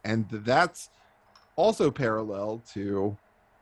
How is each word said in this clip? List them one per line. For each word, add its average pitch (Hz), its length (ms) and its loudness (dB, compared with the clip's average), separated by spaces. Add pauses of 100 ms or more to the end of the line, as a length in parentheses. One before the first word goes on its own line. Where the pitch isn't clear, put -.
And 110 260 -2
that's 120 600 0 (640)
also 147 360 4
parallel 110 680 -2 (140)
to 101 460 -2 (420)